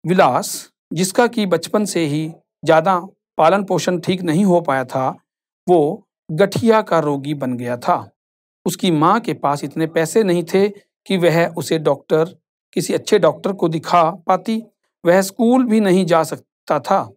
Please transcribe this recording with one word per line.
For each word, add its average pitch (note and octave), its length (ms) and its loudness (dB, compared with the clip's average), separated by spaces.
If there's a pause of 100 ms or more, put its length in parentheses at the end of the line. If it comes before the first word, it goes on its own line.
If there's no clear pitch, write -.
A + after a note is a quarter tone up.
विलास, E3 640 0 (200)
जिसका F#3 340 0
कि A3 200 -2
बचपन F3+ 380 -2
से E3+ 220 -2
ही D#3 260 -4 (320)
ज़्यादा E3 360 2 (360)
पालन F#3 280 2
पोषण F3+ 360 -2
ठीक F#3 220 -4
नहीं F3 220 2
हो F3 160 4
पाया C3+ 240 -2
था, C3 340 -4 (500)
वो E3+ 400 2 (220)
गठिया G3 520 2
का F3 160 0
रोगी D3 360 -4
बन B2+ 220 -6
गया A#2+ 200 -6
था। A#2+ 340 -4 (560)
उसकी F#3 240 -2
माँ E3+ 300 2
के D#3+ 140 -8
पास C#3+ 300 -4
इतने D#3+ 220 -6
पैसे D#3+ 360 0
नहीं F3 220 0
थे G3 240 0 (380)
कि G3 100 -2
वह E3+ 300 2
उसे E3 320 -4
डॉक्टर, D#3 460 0 (480)
किसी - 220 -4
अच्छे G#3 240 0
डॉक्टर E3+ 340 0
को E3+ 160 -2
दिखा D#3+ 420 2
पाती। F#3+ 520 -4 (440)
वह F#3 160 4
स्कूल B3 420 2
भी A3 160 2
नहीं F#3+ 260 2
जा E3 160 2
सकता - 580 -6
था। C#3 360 -2